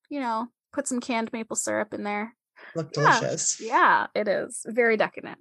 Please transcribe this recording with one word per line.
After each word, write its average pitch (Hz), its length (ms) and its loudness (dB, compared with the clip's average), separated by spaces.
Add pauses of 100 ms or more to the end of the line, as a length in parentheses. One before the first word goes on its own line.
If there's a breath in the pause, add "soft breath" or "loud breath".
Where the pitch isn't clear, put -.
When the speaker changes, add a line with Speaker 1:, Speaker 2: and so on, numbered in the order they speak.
Speaker 1:
you 285 120 -6
know, 233 280 -4 (240)
put 277 140 -4
some 247 140 -4
canned 226 320 -2
maple 226 240 -6
syrup 214 380 -2
in 208 100 -8
there. 208 320 -6 (400 loud breath)
Speaker 2:
Look 156 200 -6
Speaker 1:
Yeah. 233 220 6
Speaker 2:
delicious. 143 420 -2
Speaker 1:
Yeah, 220 540 4
it 208 140 0
is. - 400 -2
Very 226 280 4
decadent, - 440 -2